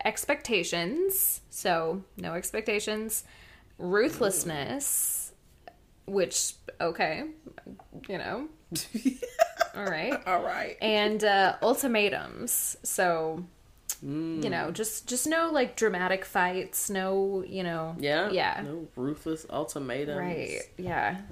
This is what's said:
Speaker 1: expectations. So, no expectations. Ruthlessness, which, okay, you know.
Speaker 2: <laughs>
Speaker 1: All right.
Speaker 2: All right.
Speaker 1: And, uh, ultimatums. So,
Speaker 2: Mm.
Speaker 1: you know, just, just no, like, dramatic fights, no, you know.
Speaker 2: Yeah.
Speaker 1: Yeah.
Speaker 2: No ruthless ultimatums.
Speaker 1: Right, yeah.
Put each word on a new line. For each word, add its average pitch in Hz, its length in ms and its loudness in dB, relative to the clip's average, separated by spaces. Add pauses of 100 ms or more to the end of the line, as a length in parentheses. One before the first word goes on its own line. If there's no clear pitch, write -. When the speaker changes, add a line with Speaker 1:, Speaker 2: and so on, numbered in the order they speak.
Speaker 1:
expectations. 226 1400 0 (100)
So, 170 520 0 (140)
no 170 160 -6
expectations. 214 880 -2 (540)
Ruthlessness, 196 1600 0 (720)
which, - 460 0 (280)
okay, 165 440 0 (840)
you 190 80 -4
know. 247 300 -6 (240)
Speaker 2:
<laughs> 165 160 -6 (880)
Speaker 1:
All 202 100 -6
right. 190 400 -2
Speaker 2:
All 180 160 2
right. - 400 -4
Speaker 1:
And, 214 420 2
uh, 196 400 6
ultimatums. 214 1200 2
So, 165 600 2 (600)
Speaker 2:
Mm. 160 380 -2
Speaker 1:
you 220 80 0
know, 165 180 0
just, 214 380 -4
just 247 180 -2
no, 330 260 2
like, 269 240 2
dramatic 190 480 2
fights, 185 680 0
no, 190 580 2
you 185 160 -4
know. 165 360 -2
Speaker 2:
Yeah. 151 300 4
Speaker 1:
Yeah. 170 340 2
Speaker 2:
No 156 320 -6
ruthless 151 540 -2
ultimatums. 143 720 -2
Speaker 1:
Right, 165 400 -4 (180)
yeah. 180 400 0 (140)